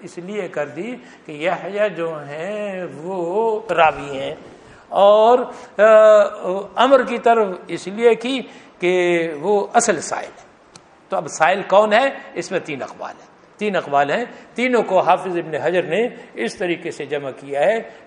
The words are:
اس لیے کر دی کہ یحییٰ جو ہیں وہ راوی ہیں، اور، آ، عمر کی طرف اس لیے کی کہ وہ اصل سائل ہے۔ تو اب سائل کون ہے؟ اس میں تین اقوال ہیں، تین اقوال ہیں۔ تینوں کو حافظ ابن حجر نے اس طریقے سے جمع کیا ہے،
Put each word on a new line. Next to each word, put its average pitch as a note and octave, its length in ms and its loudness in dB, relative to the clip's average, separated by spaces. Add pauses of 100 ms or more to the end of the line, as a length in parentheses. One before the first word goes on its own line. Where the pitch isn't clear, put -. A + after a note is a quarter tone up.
اس F3+ 160 -16
لیے F#3 300 -8
کر D3 200 -6
دی F#3 280 -10 (300)
کہ D#3+ 60 -16
یحییٰ F3+ 560 -2 (100)
جو E3 220 -6
ہیں F#3 640 -8 (120)
وہ F#3+ 640 -2 (180)
راوی C#3+ 420 2
ہیں، C#3 160 -8 (520)
اور، G#3+ 520 6 (380)
آ، G3+ 60 4 (920)
عمر B3+ 280 4
کی A#3 140 -4
طرف A3+ 300 2 (200)
اس E3+ 200 -10
لیے A3+ 280 2
کی A#3+ 260 -6 (380)
کہ F3 480 0 (140)
وہ G3+ 320 0
اصل G#3+ 280 0
سائل - 280 -10 (100)
ہے۔ - 60 -20 (640)
تو F#3+ 80 -4
اب E3+ 100 -6
سائل F3+ 400 0
کون G#3 260 4
ہے؟ C4 160 4 (240)
اس E3+ 180 -8
میں F3+ 80 -2
تین C#3 240 -10
اقوال - 360 -12
ہیں، - 400 -20
تین G#3 160 -4
اقوال C#3+ 360 0
ہیں۔ A3+ 140 -2 (280)
تینوں A#3+ 300 0
کو F#3 160 2
حافظ F3 380 0
ابن D#3+ 180 -6
حجر D#3+ 280 0
نے F#3 240 -2 (260)
اس - 220 -6
طریقے E3+ 360 -6
سے D3 140 -10
جمع C#3 260 -6
کیا C#3 280 -8
ہے، G#3 200 2 (280)